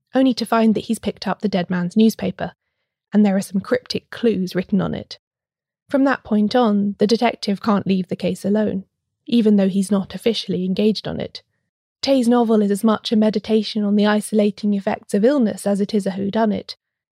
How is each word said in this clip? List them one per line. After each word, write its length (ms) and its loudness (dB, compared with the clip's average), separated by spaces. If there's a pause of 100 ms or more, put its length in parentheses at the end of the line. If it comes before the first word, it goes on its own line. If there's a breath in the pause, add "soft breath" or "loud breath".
(160)
only 180 4
to 120 -6
find 300 2
that 100 -6
he's 140 -4
picked 280 -8
up 140 -6
the 80 0
dead 200 -2
man's 280 -2
newspaper, 560 0 (580)
and 140 4
there 100 2
are 60 0
some 180 -4
cryptic 520 -6
clues 440 -2
written 240 -2
on 140 -4
it. 260 -12 (720)
From 160 2
that 180 -2
point 320 0
on, 440 2
the 80 2
detective 540 -2
can't 240 0
leave 220 -2
the 80 -6
case 300 -4
alone, 400 -2 (420)
even 280 4
though 140 4
he's 220 0
not 240 -2
officially 500 -2
engaged 420 0
on 120 -6
it. 240 -10 (580)
Tey's 260 2
novel 340 4
is 100 0
as 120 -4
much 280 0
a 40 0
meditation 680 0
on 120 0
the 120 4
isolating 640 0
effects 400 -6
of 100 2
illness 440 2
as 120 0
it 140 -4
is 120 0
a 60 -4
whodunit, 640 -4 (360)